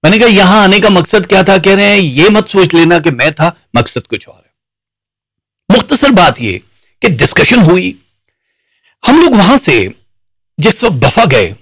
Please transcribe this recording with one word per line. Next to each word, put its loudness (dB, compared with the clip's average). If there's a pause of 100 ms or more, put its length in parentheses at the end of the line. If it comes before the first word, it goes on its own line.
मैंने 0
कहा, 2
"यहां 2
आने 2
का 2
मकसद 0
क्या 2
था?" 2
कह 0
रहे 0
हैं, 2
"ये 0
मत 0
सोच 0
लेना 2
कि -2
मैं -2
था, -4 (180)
मकसद -4
कुछ -10
और -20
है।" -20 (1200)
मुख्तसर -2
बात 0
ये -8 (400)
कि -2
discussion 0
हुई, 0 (1080)
हम 2
लोग 0
वहां 2
से -2 (680)
जिस -2
वक्त -2
बफा 0
गए -2